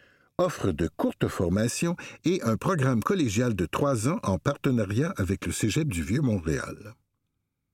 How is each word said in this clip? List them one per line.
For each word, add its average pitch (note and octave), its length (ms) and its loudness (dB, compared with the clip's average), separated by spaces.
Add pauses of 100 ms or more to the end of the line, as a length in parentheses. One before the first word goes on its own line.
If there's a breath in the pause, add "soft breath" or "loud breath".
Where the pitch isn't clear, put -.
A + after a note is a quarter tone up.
(380 soft breath)
offre E3 340 0
de D#2+ 240 0
courtes - 320 0
formations G#2+ 680 0 (280 loud breath)
et F3 180 2
un A2+ 140 2
programme C3+ 480 0
collégial B2+ 500 2
de F2 120 -2
trois C3+ 420 0
ans G3 160 0
en F#2+ 140 2
partenariat B2+ 800 0
avec F#2 300 -2
le E2+ 60 -2
Cégep C3 340 0
du F2 160 -2
Vieux-Montréal. F#2+ 920 -2 (800)